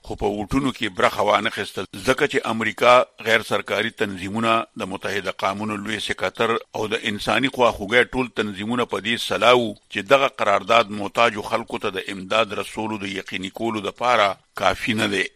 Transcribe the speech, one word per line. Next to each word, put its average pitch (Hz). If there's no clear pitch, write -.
خو 107
په 104
ووټونو 117
کې 104
برخه 113
وانه 104
خیستل، 98
ځکه 131
چې -
امریکا 113
غیر 113
سرکاري 107
تنظیمونه 101
د 95
متحده 98
قومونو 104
لوی 104
سکاتر 107
او -
د 107
انساني 110
خواخوږۍ 117
ټول 127
تنظیمونه 107
په 95
دې 113
سلا 104
وو 120
چې 101
دغه 135
قرارداد 104
محتاجو 104
خلکو 113
ته 95
د 98
امداد 101
رسولو 107
د 98
یقیني 95
کولو 107
دپاره 110
کافي 101
نه 104
دی. 90